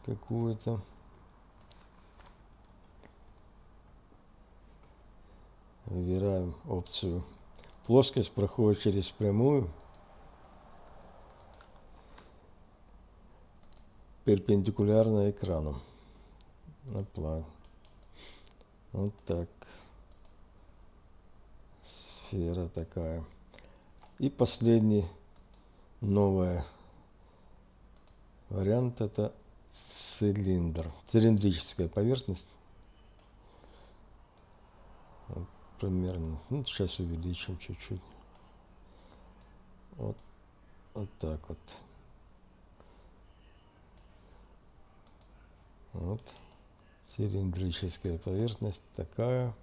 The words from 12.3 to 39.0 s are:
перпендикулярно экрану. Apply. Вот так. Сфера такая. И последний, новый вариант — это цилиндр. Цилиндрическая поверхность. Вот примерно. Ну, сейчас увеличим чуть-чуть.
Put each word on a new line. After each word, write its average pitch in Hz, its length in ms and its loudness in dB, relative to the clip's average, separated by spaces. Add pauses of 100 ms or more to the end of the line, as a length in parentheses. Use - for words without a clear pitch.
перпендикулярно 104 1040 4
экрану. 78 500 -4 (1040)
Apply. 80 600 -6 (1500)
Вот 101 200 -2 (140)
так. 87 220 -4 (2250)
Сфера 87 840 -6
такая. 82 540 -6 (920)
И 135 120 0
последний, 110 760 6 (960)
новый 95 640 4 (1900)
вариант — 113 540 0
это 107 320 -2 (400)
цилиндр. 92 1160 0 (180)
Цилиндрическая 101 800 4
поверхность. 110 580 -2 (2750)
Вот 87 220 -10 (320)
примерно. 90 580 -2 (100)
Ну, 135 140 -4
сейчас - 360 -2
увеличим 85 580 -6
чуть-чуть. - 420 -10 (2000)